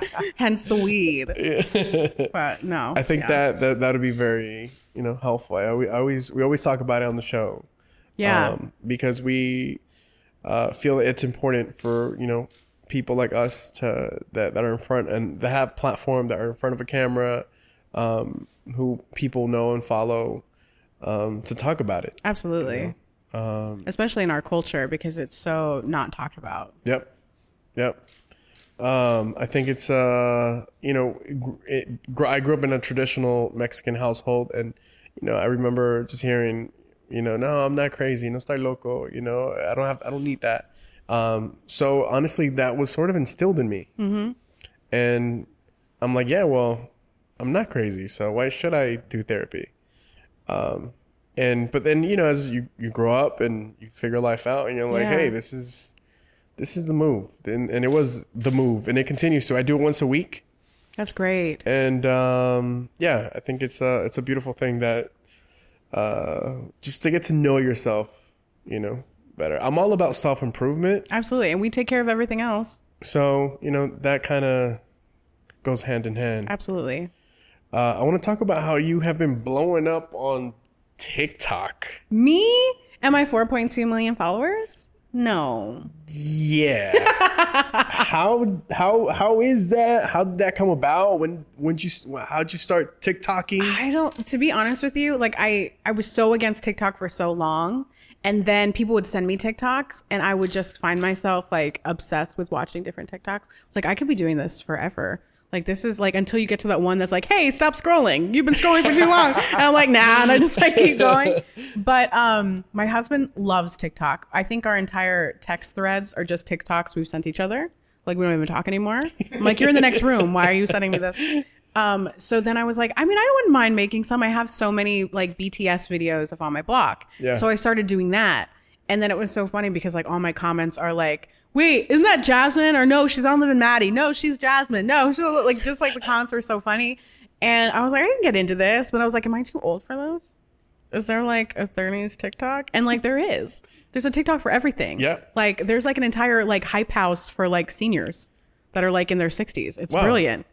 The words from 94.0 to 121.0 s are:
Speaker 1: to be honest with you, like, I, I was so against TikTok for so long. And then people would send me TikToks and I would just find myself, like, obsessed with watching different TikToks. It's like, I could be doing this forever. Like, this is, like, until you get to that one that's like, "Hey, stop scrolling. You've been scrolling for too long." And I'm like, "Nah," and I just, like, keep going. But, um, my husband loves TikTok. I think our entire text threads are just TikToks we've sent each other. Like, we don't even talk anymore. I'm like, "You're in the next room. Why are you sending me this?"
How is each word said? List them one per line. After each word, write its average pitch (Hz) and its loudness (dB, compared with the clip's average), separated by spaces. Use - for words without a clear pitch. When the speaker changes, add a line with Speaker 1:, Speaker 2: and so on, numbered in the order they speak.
Speaker 1:
to 262 -2
be 294 2
honest 226 0
with 277 -2
you, 285 0
like, 226 0
I, 208 0
I 220 0
was 214 -2
so 226 4
against 220 -2
TikTok 202 -2
for 185 -6
so 175 -2
long. 170 -2
And 202 0
then 208 4
people 226 0
would 202 2
send 180 -2
me 190 -2
TikToks 254 -4
and 202 -2
I 196 2
would 190 0
just 185 -6
find 175 0
myself, 185 0
like, 151 -2
obsessed - -4
with 180 -6
watching 170 -6
different 180 -12
TikToks. 202 -10
It's - -10
like, 190 0
I 185 2
could 277 -2
be 294 4
doing 165 2
this 151 -4
forever. - -6
Like, 175 -4
this 196 -2
is, 208 -2
like, 190 0
until 196 0
you 214 0
get 208 0
to 214 -4
that 175 2
one 180 2
that's 185 0
like, - 0
"Hey, 370 4
stop 302 2
scrolling. 214 4
You've 285 4
been 294 4
scrolling 330 6
for 311 4
too 330 6
long." 339 6
And - 2
I'm 285 8
like, 294 6
"Nah," 233 8
and 240 6
I 262 8
just, 311 2
like, 330 6
keep 311 6
going. 196 4
But, 247 2
um, 208 2
my 208 0
husband 233 0
loves 185 0
TikTok. 156 -4
I 190 0
think 226 -4
our 208 2
entire 185 -2
text - -8
threads 196 -2
are 175 -6
just 175 -4
TikToks 170 -4
we've 165 -2
sent 165 -6
each 156 -6
other. 233 -4
Like, 180 -4
we 180 2
don't 170 2
even 156 0
talk 170 -4
anymore. 208 -2
I'm 208 -4
like, 214 2
"You're 277 6
in 285 6
the 269 6
next 240 4
room. 214 4
Why 180 4
are 180 4
you 196 2
sending 196 0
me 180 0
this?" 180 -4